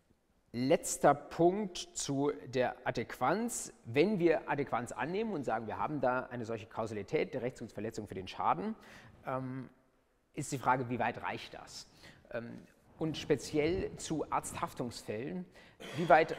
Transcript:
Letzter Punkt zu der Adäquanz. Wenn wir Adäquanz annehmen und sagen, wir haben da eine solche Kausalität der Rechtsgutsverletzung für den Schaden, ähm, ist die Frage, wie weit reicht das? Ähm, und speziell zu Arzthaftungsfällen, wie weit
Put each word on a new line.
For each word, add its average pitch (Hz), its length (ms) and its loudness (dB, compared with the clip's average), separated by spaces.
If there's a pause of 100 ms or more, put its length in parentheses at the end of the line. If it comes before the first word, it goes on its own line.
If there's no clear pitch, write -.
(560)
Letzter 143 580 4
Punkt 190 640 2 (180)
zu 143 360 0 (160)
der 123 380 0
Adäquanz. 139 880 -2 (140)
Wenn 165 340 4
wir 165 280 4
Adäquanz 127 440 -2
annehmen 190 400 -2
und 151 100 -4
sagen, 113 240 -2
wir 98 140 -4
haben 139 200 -2
da 127 260 2
eine 120 180 -6
solche 107 220 -6
Kausalität 113 680 -2
der 127 80 -2
Rechtsgutsverletzung 110 640 -6
für - 80 -10
den 92 140 -8
Schaden, 165 480 0 (500)
ähm, 131 420 -4 (640)
ist - 180 -6
die 139 60 -4
Frage, 127 300 2
wie 120 120 -2
weit 110 240 -2
reicht 107 300 -8
das? - 340 -16 (420)
Ähm, 117 300 -8 (400)
und 160 180 -2
speziell 156 760 2
zu - 340 -4
Arzthaftungsfällen, 147 1120 -4 (520)
wie 160 120 0
weit 160 300 8